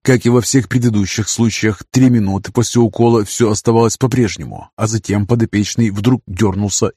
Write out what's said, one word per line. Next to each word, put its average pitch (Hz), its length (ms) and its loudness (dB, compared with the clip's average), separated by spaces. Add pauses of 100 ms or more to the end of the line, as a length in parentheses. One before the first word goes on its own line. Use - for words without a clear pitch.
Как 127 220 2
и 120 40 2
во 120 100 4
всех 123 300 0
предыдущих 107 580 0
случаях, 110 640 -2
три 127 180 4
минуты 98 440 -2
после 120 280 0
укола 117 440 2
всё 110 260 0
оставалось 113 460 0
по-прежнему, 104 800 -4
а 104 100 -2
затем 104 400 -4
подопечный 113 640 0
вдруг 104 380 0
дёрнулся, 98 680 -2